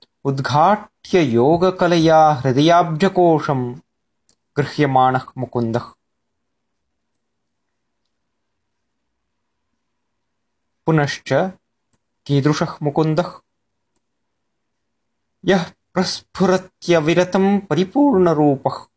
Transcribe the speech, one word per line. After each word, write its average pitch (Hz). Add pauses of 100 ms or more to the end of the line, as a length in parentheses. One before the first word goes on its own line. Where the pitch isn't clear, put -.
(240)
उद्घाट्य 151
योगकलया 160
हृदयाब्जकोशं 151 (840)
गृह्यमाणः 131 (140)
मुकुन्दः। 117 (4000)
पुनश्च 151 (960)
कीदृशः 143
मुकुन्दः? 156 (2000)
यः 175 (220)
प्रस्फुरत्यविरतं 185
परिपूर्णरूपः 175 (100)